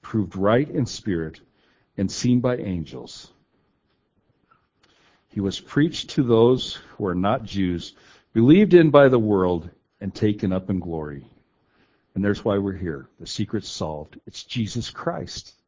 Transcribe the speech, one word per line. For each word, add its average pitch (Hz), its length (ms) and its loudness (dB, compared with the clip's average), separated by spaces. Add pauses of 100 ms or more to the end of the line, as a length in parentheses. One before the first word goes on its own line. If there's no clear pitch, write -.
proved 101 360 -4
right 113 320 0
in 135 180 -2
spirit, 82 540 -6 (560)
and 95 140 -2
seen 123 300 0
by 123 160 -2
angels. 85 760 -10 (2000)
He - 120 -8
was 98 200 -4
preached - 500 -2
to - 120 -2
those 120 520 4
who - 320 -10
are 87 80 -2
not 101 280 -2
Jews, 95 520 -4 (380)
believed 160 400 6
in 165 180 8
by 139 180 8
the 127 100 4
world, 92 500 0 (320)
and 98 140 -8
taken 104 380 -2
up 92 180 -6
in 95 80 -2
glory. 78 480 -10 (880)
And 95 100 -2
there's 101 200 0
why 101 140 2
we're 98 140 -2
here. 78 360 -8 (100)
The 82 80 -18
secret's - 420 -6
solved. 78 580 -10
It's - 180 -18
Jesus 113 460 -6
Christ. - 600 -10 (160)